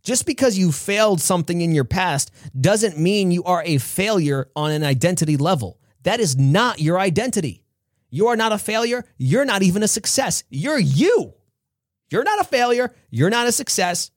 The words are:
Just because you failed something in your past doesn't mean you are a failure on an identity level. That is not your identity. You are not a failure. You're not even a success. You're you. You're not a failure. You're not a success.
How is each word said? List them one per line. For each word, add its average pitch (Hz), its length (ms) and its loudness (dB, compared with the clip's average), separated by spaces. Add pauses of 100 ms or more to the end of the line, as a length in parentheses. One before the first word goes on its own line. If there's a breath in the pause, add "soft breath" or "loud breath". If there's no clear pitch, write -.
Just 254 220 -2
because 254 320 0
you 185 140 2
failed 202 480 0
something 175 420 -2
in 170 120 0
your 147 100 2
past 170 480 -2 (280 loud breath)
doesn't 196 380 2
mean 185 320 2
you 175 140 0
are 175 220 0
a 165 120 0
failure 151 760 -2
on 151 160 -2
an 151 120 -2
identity 156 520 0
level. 139 440 -2 (240)
That 214 160 0
is 147 180 0
not 170 420 2
your 156 200 0
identity. 190 640 -2 (460)
You 180 180 0
are 240 100 2
not 220 160 0
a 208 40 -2
failure. 233 460 -2 (140)
You're 151 260 2
not 202 200 2
even 196 200 2
a 214 40 2
success. - 640 -2
You're 254 300 -2
you. 175 540 2 (760)
You're 208 140 -2
not 415 160 0
a 381 60 0
failure. 247 500 0 (140 soft breath)
You're 139 200 0
not 240 180 0
a 240 40 2
success. 180 640 -4